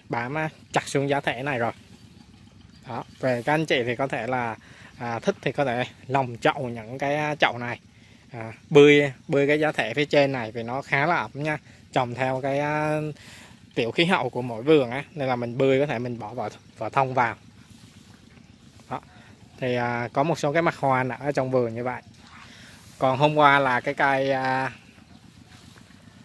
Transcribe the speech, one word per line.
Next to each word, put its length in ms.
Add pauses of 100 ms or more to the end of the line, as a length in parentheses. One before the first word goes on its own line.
bám, 300
à, 100 (240)
chặt 160
xuống 200
giá 120
thể 220
này 160
rồi. 140 (1160)
Đó, 160 (160)
về 220
các 120
anh 120
chị 200
thì 100
có 100
thể 200
là, 300 (420)
à, 200
thích 240
thì 100
có 120
thể 200 (220)
lồng 300
chậu 320
những 300
cái, 180
à, 180
chậu 240
này. 220 (520)
À, 200 (180)
bươi, 420 (160)
bươi 180
cái 140
giá 120
thể 220
phía 100
trên 280
này 200
vì 100
nó 200
khá 240
là 100
ẩm 180
nha. 240 (340)
Trồng 220
theo 280
cái, 160
à, 420 (720)
tiểu 160
khí 140
hậu 260
của 120
mỗi 200
vườn 280
á, 140 (100)
nên 140
là 80
mình 220
bươi 220
có 60
thể 120
mình 200
bỏ 160
vỏ, 140 (300)
vỏ 100
thông 260
vào. 220 (1500)
Đó. 100 (600)
Thì, 140
à, 380
có 100
một 160
số 140
cái 100
mặt 140
hoa 280
nở 160
ở 120
trong 180
vườn 240
như 100
vậy. 180 (960)
Còn 200
hôm 160
qua 240
là 220
cái 140
cây, 360
à, 420 (1500)